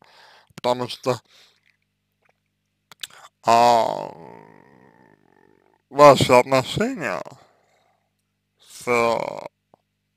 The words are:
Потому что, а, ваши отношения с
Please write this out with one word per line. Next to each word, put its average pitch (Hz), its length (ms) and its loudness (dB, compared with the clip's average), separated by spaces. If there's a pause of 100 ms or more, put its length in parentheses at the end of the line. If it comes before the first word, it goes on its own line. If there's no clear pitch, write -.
(560)
Потому 123 340 -4
что, 123 320 -6 (2250)
а, 117 640 2 (1800)
ваши 135 440 6
отношения 131 880 -2 (1400)
с - 920 -6 (680)